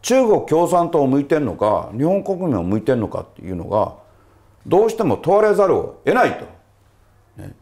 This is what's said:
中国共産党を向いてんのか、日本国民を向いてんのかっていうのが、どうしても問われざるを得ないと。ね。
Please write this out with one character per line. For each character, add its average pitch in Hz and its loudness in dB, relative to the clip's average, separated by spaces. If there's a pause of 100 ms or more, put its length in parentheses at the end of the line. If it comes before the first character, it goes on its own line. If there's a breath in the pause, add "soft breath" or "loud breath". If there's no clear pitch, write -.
中 254 2
国 196 2
共 165 2
産 170 0
党 160 2
を 135 2
向 139 2
い 139 -4
て 156 0
ん 147 -2
の 92 -4
か、 92 0
日 127 -2
本 190 0
国 196 -4
民 135 0
を 85 -2
向 101 -2
い - -6
て 131 0
ん 120 0
の 104 -4
か - -8
っ - -14
て - -20
い 92 -12
う 92 -8
の 85 -8
が、 101 -2 (680 soft breath)
ど 185 2
う 220 0
し 220 -8
て 226 -2
も 123 0
問 185 0
わ 214 4
れ 202 2
ざ 196 2
る 151 2
を - -6
得 165 2
な 240 4
い 127 -4
と。 - -16 (920)
ね。 95 -18